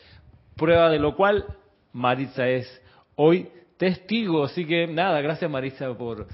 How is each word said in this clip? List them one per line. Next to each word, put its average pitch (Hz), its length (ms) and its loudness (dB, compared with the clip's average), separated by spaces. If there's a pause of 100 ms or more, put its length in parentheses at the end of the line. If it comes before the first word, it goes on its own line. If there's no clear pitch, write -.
(560)
Prueba 165 340 4
de 156 80 2
lo 147 160 0
cual, 196 300 2 (480)
Maritza 127 560 -2
es 127 340 -4 (320)
hoy 170 340 4 (280)
testigo. 185 680 -2
Así 165 220 -6
que 170 220 0
nada, 165 320 0
gracias, 156 280 -4
Maritza, 131 480 -6
por 113 380 -10